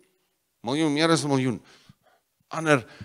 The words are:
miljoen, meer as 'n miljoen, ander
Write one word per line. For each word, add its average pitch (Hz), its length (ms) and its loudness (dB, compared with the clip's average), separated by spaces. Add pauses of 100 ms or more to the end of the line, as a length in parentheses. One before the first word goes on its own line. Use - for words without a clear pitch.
(640)
miljoen, 147 300 -2
meer 160 180 2
as 147 140 2
'n 147 40 -4
miljoen, 131 340 -2 (840)
ander 156 340 0 (220)